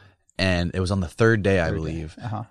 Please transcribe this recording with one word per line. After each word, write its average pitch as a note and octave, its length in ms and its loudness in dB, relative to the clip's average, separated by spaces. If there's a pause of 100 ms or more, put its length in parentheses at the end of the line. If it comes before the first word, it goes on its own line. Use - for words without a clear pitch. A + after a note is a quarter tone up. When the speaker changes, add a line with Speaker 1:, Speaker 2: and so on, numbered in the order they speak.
(380)
Speaker 1:
and F2 360 0
it F#2 60 -2
was F#2 100 0
on G2 100 0
the E2+ 80 -2
third A2+ 360 2
day, F#2+ 160 4
I E2 60 2
Speaker 2:
Third - 40 0
day. - 60 -2
Speaker 1:
believe. D#2+ 440 -6
Speaker 2:
Uh-huh. G#2+ 300 -8